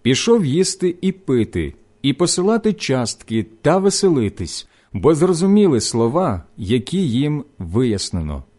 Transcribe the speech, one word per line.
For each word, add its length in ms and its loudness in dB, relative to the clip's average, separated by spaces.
пішов 440 2
їсти 560 0
і 100 0
пити, 640 -2
і 120 0
посилати 600 0
частки 720 -4
та 160 2
веселитись, 920 0
бо 220 4
зрозуміли 680 4
слова, 640 -2
які 520 -2
їм 340 -2
вияснено. 840 -4